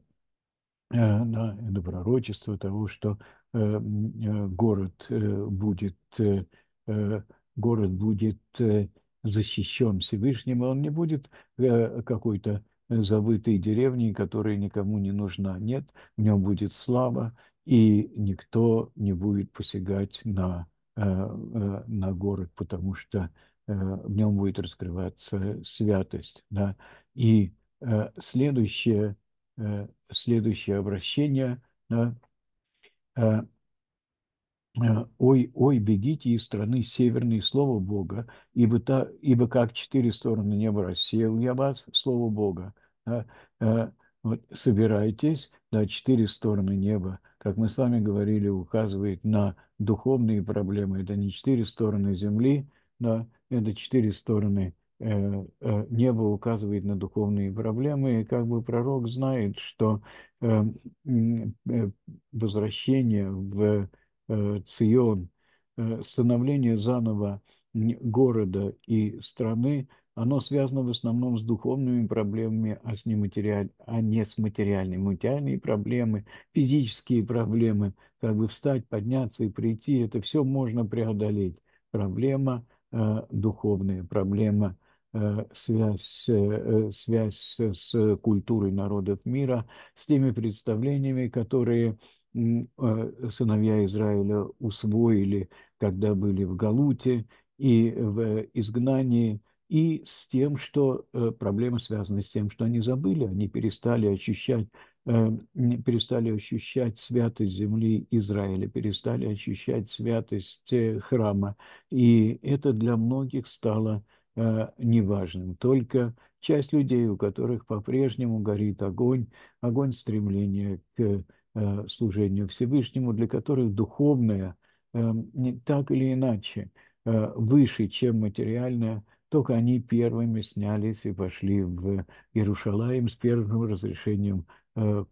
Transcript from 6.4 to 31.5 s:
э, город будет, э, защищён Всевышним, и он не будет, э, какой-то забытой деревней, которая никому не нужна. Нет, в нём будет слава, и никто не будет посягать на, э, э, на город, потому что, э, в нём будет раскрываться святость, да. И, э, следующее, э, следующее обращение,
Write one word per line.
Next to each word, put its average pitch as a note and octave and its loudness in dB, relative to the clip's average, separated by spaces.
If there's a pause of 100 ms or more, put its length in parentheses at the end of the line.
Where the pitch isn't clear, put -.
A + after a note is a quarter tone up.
э, G#2 -2 (340)
город G#2+ 2
будет, G#2 0 (220)
э, G#2+ 2 (360)
защищён G#2+ 0
Всевышним, B2 -2
и - 0
он C3 -2
не D3+ -2
будет, D#3 -4 (300)
э, A#2 2
какой-то G#2 -2 (240)
забытой G#2+ 2
деревней, A2+ 0
которая G#2 -2
никому G2+ -2
не G2 -2
нужна. F#2+ -4
Нет, A#2+ -4 (320)
в G#2+ 0
нём G#2 4
будет G2 -2
слава, B2 -2 (300)
и G#2+ 6
никто A2+ 0
не G2+ 0
будет G2 -2
посягать G2 -6
на, F2+ -2 (300)
э, A2 -4
э, G2+ -4
на G2 -4
город, F#2+ -4
потому F#2 -6
что, F#2 -6 (380)
э, G#2 -4
в F#2+ -6
нём G#2 2
будет G2 -2
раскрываться F#2 -8
святость, - -2
да. G2 -2 (400)
И, A2 4 (300)
э, G#2+ 0 (100)
следующее, A2+ 0 (420)
э, G#2 -6 (240)
следующее G#2+ 0
обращение, B2+ -2 (280)